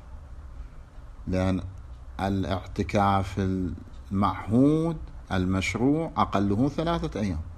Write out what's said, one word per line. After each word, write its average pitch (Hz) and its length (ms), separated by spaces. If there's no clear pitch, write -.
لأن 92 360
الاعتكاف 98 1160
المعهود 101 1600
المشروع 107 840
أقله 101 520
ثلاثة 160 520
أيام 90 200